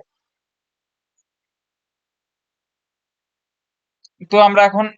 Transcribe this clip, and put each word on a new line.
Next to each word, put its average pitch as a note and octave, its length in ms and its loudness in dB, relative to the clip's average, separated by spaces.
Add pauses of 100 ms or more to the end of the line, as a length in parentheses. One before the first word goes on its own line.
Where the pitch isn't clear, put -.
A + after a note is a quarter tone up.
(4000)
তো G3+ 80 0
আমরা G3+ 260 2
এখন G3+ 340 -4